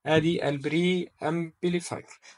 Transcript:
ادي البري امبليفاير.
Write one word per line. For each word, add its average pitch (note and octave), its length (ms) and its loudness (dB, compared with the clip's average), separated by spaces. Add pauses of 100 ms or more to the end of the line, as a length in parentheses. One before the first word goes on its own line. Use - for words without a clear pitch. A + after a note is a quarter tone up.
ادي D#3 420 2
البري E3 600 0 (140)
امبليفاير. E3 840 -4 (320)